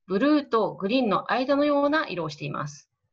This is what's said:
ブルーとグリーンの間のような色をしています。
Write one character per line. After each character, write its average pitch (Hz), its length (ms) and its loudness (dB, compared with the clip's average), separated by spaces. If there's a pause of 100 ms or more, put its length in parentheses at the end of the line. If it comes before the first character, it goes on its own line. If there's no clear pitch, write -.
ブ 190 120 -2
ル 269 100 4 (120)
ー 285 80 -6
と 202 240 2
グ 165 160 -4
リ 262 120 2
ー 254 40 2
ン 208 60 0
の - 200 0
間 262 260 0
の 294 100 2
よ 285 180 2
う 285 60 2
な 311 180 0
色 170 160 -6
を 156 60 -6
し - 60 -12
て 147 100 -10
い - 40 -6
ま - 180 -6
す。 - 220 -20 (220)